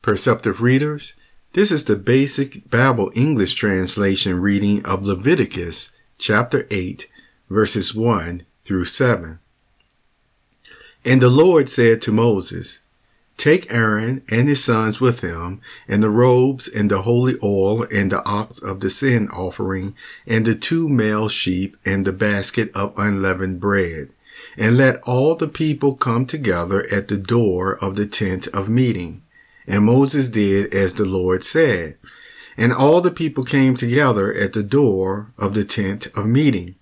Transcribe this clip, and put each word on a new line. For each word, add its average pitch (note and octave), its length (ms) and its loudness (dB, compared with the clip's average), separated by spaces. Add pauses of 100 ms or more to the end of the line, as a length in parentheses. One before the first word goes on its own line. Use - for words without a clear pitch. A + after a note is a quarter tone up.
Perceptive G#2 500 0
readers, C3+ 540 0 (400)
this G3+ 180 2
is D3+ 140 0
the G#2 100 2
Basic C3+ 720 -2
Bible A#2 460 0
English A#2 400 0
Translation F#2+ 880 0
reading G2+ 440 0
of F#2+ 220 -4
Leviticus G2+ 840 -2 (260)
chapter - 540 0
eight, F#2 360 -8 (400)
verses G#2 460 0
one F#2 480 -2 (220)
through F#2 220 -2
seven. F2 520 0 (1700)
And B2+ 160 6
the B2 80 8
Lord D3+ 400 6
said A2+ 320 4
to A2+ 100 -2
Moses, G#2+ 680 0 (580)
"Take - 340 2
Aaron A2+ 600 -2
and A#2+ 160 2
his C#3+ 160 2
sons A2 360 0
with B2 200 2
him, E2+ 420 -8 (260)
and G#2 140 2
the A2 80 2
robes, B2+ 580 2
and G#2 220 -2
the F#2+ 140 0
holy B2 400 2
oil, G2+ 500 0
and G2+ 180 0
the - 140 -4
ox G#2 320 -4
of G2 220 -6
the G#2 100 -4
sin A#2+ 380 2
offering, F#2+ 680 -6 (320)
and A2+ 180 0
the A2 120 2
two E3 340 -2
male G#2+ 400 0
sheep, F#2 560 -2
and G2 180 0
the F#2+ 80 -2
basket G2+ 600 -2
of G2 240 -6
unleavened F#2+ 640 -2
bread, F2+ 500 -2 (480)
and A2 180 2
let C3 280 2
all C3+ 320 2
the D#3+ 120 -4
people C#3+ 460 -2
come B2 320 0
together G2 680 -2
at G2+ 180 -4
the G2+ 80 -2
door F#2+ 600 0
of F#2+ 180 -6
the G#2 120 -2
tent F#2+ 400 -4
of G2 220 -6
meeting." A2 520 -2 (500)
And G#2 140 2
Moses C3+ 440 4
did G2+ 440 0
as F#2+ 220 0
the G#2 100 0
Lord F#2 380 0
said. G2 520 0 (600)
And A#2 160 2
all D3+ 280 4
the F3 100 0
people D3+ 320 -4
came C3 320 2
together A#2+ 580 0
at G2 200 -4
the G#2+ 100 -2
door G#2 760 0
of G2+ 160 -4
the G#2 100 0
tent G2+ 520 -4
of G#2+ 100 -4
meeting. A2+ 560 0